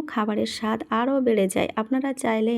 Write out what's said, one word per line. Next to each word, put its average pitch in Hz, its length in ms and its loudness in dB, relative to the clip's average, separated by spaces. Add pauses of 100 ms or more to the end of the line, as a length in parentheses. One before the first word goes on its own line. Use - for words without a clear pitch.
খাবারের 220 480 -2
স্বাদ 220 240 -2 (120)
আরও 247 300 0
বেড়ে 220 280 4
যায়। 196 280 0
আপনারা 262 380 -2
চাইলে 220 440 0